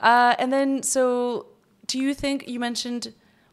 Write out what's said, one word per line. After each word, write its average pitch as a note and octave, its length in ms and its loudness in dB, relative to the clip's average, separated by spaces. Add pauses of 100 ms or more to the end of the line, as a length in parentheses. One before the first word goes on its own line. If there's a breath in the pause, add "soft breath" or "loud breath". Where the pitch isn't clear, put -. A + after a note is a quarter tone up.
Uh, A#3+ 360 6
and B3+ 140 0
then, C4+ 300 0
so B3 640 0 (400)
do B3+ 120 -4
you C4+ 140 0
think, C#4 340 -4
you A#3+ 140 -8
mentioned A#3+ 540 -6 (380 soft breath)